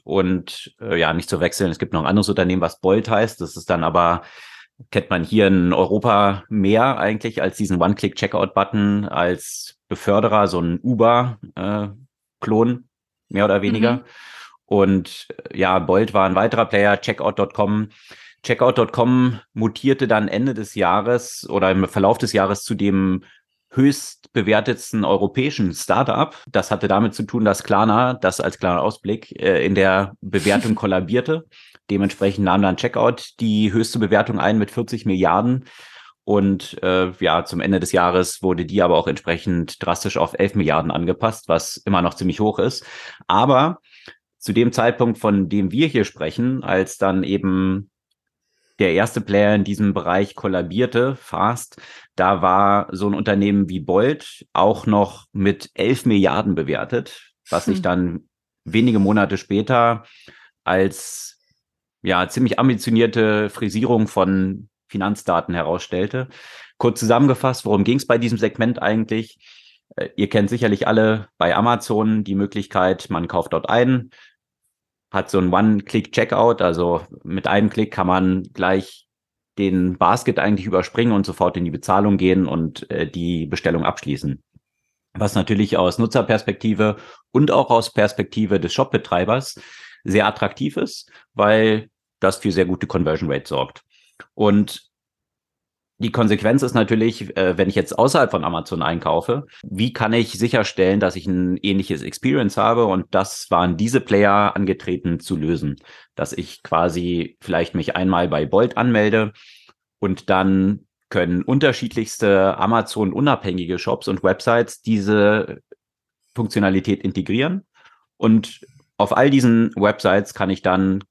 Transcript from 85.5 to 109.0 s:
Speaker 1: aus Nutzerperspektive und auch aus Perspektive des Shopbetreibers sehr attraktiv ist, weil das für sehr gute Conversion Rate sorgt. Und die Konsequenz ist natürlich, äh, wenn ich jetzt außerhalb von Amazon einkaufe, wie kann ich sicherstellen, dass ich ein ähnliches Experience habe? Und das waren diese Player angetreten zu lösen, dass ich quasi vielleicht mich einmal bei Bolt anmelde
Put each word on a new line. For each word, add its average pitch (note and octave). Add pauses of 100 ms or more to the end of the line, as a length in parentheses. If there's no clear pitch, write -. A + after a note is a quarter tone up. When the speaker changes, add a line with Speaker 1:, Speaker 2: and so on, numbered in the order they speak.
Speaker 1:
aus F2+
Nutzerperspektive A2 (340)
und D3
auch -
aus A#2
Perspektive G#2
des E2
Shopbetreibers A2+ (420)
sehr G2+
attraktiv G#2+
ist, - (240)
weil A2 (300)
das F#2+
für G#2
sehr F2+
gute F2
Conversion D#2+
Rate C2+
sorgt. C2+ (520)
Und G2+ (1080)
die A2+
Konsequenz A2
ist A#2+
natürlich, A2
äh, F#2
wenn F#2+
ich G2
jetzt F#2
außerhalb C3
von E2+
Amazon E2
einkaufe, E2 (160)
wie A2
kann A2
ich A#2
sicherstellen, G2+
dass F#2
ich E2+
ein F2+
ähnliches F#2+
Experience B2+
habe? A2+
Und F#2
das -
waren F2
diese A#2
Player G2+
angetreten F2+
zu F#2
lösen, D2+ (400)
dass D2+
ich -
quasi E2+
vielleicht E2+
mich -
einmal F2+
bei D2+
Bolt G2
anmelde G#2+ (680)